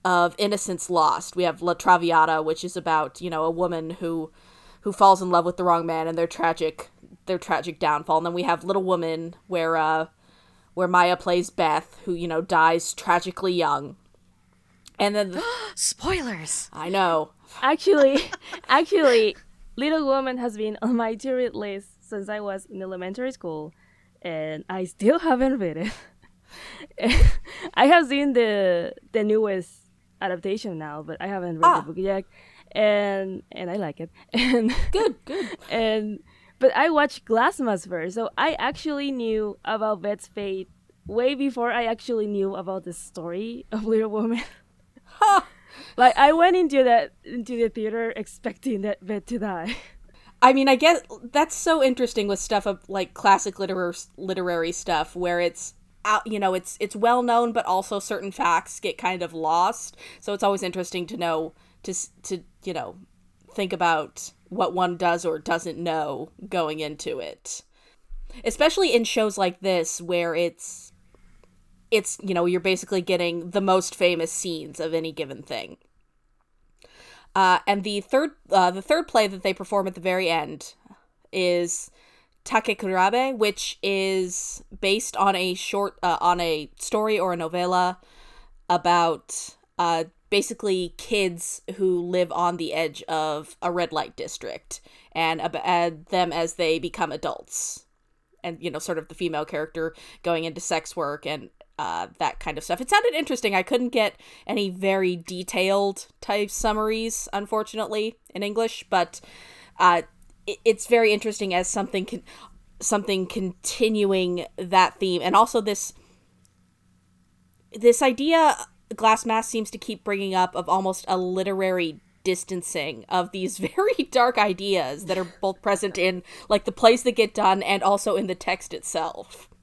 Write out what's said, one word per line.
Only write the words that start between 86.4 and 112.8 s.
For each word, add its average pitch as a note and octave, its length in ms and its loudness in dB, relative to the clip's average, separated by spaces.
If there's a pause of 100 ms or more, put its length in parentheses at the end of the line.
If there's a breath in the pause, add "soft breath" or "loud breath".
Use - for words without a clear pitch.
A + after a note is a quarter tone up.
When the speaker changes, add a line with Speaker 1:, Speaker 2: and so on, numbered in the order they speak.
Speaker 1:
a D#3+ 360 -4
story G#3+ 400 -2
or F3+ 140 0
a F3 60 -2
novella F3+ 640 0 (680 soft breath)
about, F3 880 0 (220)
uh, E3+ 280 0 (240)
basically G3 680 -2
kids F#3 640 -4 (160)
who F#3 240 2
live F3 320 0
on F3 240 0
the E3 160 -6
edge D#3 300 -4
of D#3 580 -4
a F3 100 -2
red E3+ 220 -2
light - 240 -6
district - 640 -12 (320 soft breath)
and D#3+ 280 -2
ab-, D#3+ 220 -4
and E3+ 440 0
them F3+ 260 0
as E3 220 -2
they E3 240 0
become E3 340 -6
adults. - 720 -10 (580)
And, E3+ 180 -8
you E3+ 100 -6
know, D3+ 80 -6
sort E3+ 180 -6
of D#3+ 100 -6
the D#3 80 -20
female D#3+ 300 -4
character D#3+ 500 -6 (280 loud breath)
going E3 200 0
into E3 160 -8
sex - 380 -4
work D3 280 -4
and, D3 240 -8 (300)
uh, F2 280 -6 (100)
that - 220 -2
kind D#3 180 -8
of E3 60 -8
stuff. F3+ 180 -4
It B3+ 80 -8
sounded A#4 240 4
interesting. C4+ 400 -2
I F#3 80 2
couldn't B3 280 0
get G#3+ 300 0 (280 loud breath)
any G#3 220 0
very F#3 460 0
detailed F#3+ 920 -2 (140)
type G#3 280 -2
summaries, A3 800 -2
unfortunately, G#3+ 840 -4 (180)
in G3 80 -8
English, G#3+ 480 -4
but, F3 320 0 (580 loud breath)
uh, F3 220 6 (460)
it, G3+ 180 -8
it's A3 220 2
very A3+ 260 6
interesting G#3 400 -2
as F3+ 140 0
something F#3+ 400 -4
con-, - 160 -10 (580 loud breath)